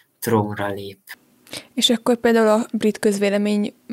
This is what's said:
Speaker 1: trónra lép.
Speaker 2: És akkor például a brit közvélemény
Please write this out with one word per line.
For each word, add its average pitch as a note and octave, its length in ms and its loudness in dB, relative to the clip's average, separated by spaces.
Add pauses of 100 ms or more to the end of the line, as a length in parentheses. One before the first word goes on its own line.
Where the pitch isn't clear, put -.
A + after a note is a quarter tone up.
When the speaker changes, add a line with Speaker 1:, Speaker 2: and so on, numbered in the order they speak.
(200)
Speaker 1:
trónra G#2 480 -2
lép. G2 300 -10 (760)
Speaker 2:
És - 160 2
akkor A#3 260 0
például A3+ 320 2
a G#3+ 240 2
brit G#3+ 260 -2
közvélemény G#3 760 0 (180)